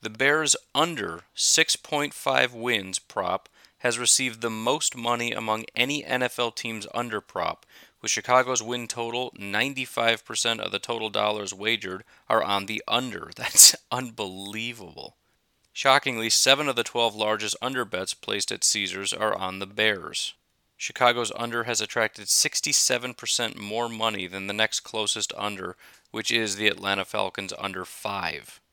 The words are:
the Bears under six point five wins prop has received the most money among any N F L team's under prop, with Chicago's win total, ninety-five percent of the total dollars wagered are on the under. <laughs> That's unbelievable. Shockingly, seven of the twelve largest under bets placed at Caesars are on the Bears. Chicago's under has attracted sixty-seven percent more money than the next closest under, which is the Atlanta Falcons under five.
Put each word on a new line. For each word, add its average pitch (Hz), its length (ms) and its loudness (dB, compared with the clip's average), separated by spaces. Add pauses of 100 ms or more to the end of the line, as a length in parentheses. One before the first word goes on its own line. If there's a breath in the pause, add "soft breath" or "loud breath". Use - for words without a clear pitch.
the 110 80 -8
Bears 139 480 4 (180)
under 117 500 -2 (100)
six - 420 4
point 147 380 -2
five 127 400 2
wins 110 440 -2
prop - 520 -4 (280 soft breath)
has 117 200 0
received 120 420 2
the 117 80 -2
most 117 480 0
money 120 360 -2
among 110 340 -2 (100)
any 139 280 0
N 127 180 0
F 123 160 -4
L 120 140 0
team's 110 420 -8
under 117 260 -4
prop, - 460 -6 (340 loud breath)
with - 100 -4
Chicago's 123 520 2
win 120 260 -6
total, 120 480 -6
ninety-five 117 880 0
percent 113 360 -2
of - 120 -4
the 101 80 -2
total 113 280 -4
dollars 104 460 0
wagered 98 480 -4 (260 soft breath)
are 110 140 4
on 98 240 0
the 110 220 -6
under. 120 440 -2
<laughs> - 40 -18
That's - 400 10 (160)
unbelievable. 107 1200 -8 (560)
Shockingly, 131 580 4
seven 139 380 4
of 131 60 0
the 117 80 0
twelve 117 320 0
largest 107 480 0
under 127 220 -2
bets 95 280 -4
placed - 380 -4
at 101 140 -4
Caesars 95 480 0
are 104 240 0
on 92 240 -4
the 98 60 -6
Bears. 101 680 -2 (420)
Chicago's 120 600 2
under 117 280 -4
has 113 160 -2
attracted 107 480 -2
sixty-seven - 840 2
percent - 420 -2
more 107 320 -2
money 110 380 -2
than 95 220 -8
the 101 40 -4
next 110 280 0
closest 107 560 -4
under, 95 400 -6 (340 loud breath)
which 110 220 -4
is 110 240 0
the 107 100 2
Atlanta 98 380 0
Falcons 98 520 -6
under 95 280 -6
five. 85 760 -8 (120)